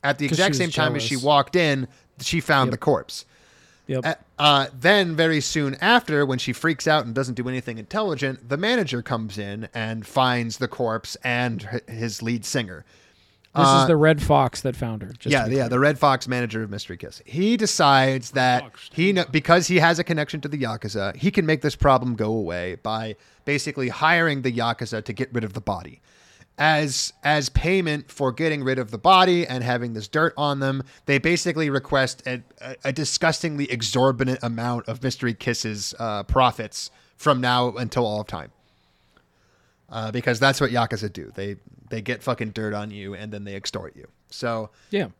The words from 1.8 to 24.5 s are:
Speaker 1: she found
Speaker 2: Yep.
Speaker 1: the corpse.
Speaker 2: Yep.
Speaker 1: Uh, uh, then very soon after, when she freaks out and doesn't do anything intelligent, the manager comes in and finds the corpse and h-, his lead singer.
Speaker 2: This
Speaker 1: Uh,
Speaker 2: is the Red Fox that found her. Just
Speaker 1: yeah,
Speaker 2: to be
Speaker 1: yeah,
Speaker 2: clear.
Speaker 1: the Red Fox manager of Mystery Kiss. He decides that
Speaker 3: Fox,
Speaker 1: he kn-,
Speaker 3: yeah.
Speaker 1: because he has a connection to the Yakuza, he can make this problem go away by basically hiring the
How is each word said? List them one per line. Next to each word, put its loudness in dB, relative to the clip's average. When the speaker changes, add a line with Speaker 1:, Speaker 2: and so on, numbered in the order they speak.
Speaker 1:
she -2
found 4
Speaker 2:
Yep. 0
Speaker 1:
the -4
corpse. -2
Speaker 2:
Yep. -4
Speaker 1:
Uh, 0
uh, 6
then 4
very 2
soon -2
after, 2
when -2
she -4
freaks -2
out 2
and -8
doesn't -4
do -6
anything -6
intelligent, -4
the -2
manager 0
comes -6
in -8
and -6
finds 2
the -2
corpse -4
and -2
h-, -6
his -6
lead -4
singer. -6
Speaker 2:
This 6
Speaker 1:
Uh, 8
Speaker 2:
is 2
the 4
Red 4
Fox 2
that -4
found -6
her. -12
Just -4
Speaker 1:
yeah, 2
Speaker 2:
to -2
be 0
Speaker 1:
yeah, 2
Speaker 2:
clear. -2
Speaker 1:
the 2
Red 4
Fox 2
manager -2
of -8
Mystery -10
Kiss. -16
He 0
decides 4
that 2
Speaker 3:
Fox, -20
Speaker 1:
he 0
kn-, 2
Speaker 3:
yeah. 2
Speaker 1:
because 4
he 4
has 4
a -2
connection -4
to -8
the -6
Yakuza, -4
he 0
can 0
make 2
this -2
problem 4
go -2
away -4
by -6
basically -2
hiring 2
the -2